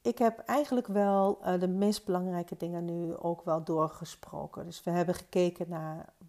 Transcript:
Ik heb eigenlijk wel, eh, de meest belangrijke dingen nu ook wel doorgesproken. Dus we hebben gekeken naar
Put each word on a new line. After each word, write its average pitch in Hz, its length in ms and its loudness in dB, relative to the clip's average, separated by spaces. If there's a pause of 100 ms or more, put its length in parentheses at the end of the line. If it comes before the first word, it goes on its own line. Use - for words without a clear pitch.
Ik - 180 -2
heb 226 200 4
eigenlijk 254 480 0
wel, 196 560 4
eh, 180 180 0
de 185 80 2
meest 202 360 2
belangrijke 180 520 -2
dingen 170 280 -6
nu 170 320 -4
ook 170 280 -4
wel 165 200 0
doorgesproken. 156 1000 -4
Dus 170 180 -14
we 180 80 -2
hebben 175 240 2
gekeken 175 540 0
naar 160 440 -8 (160)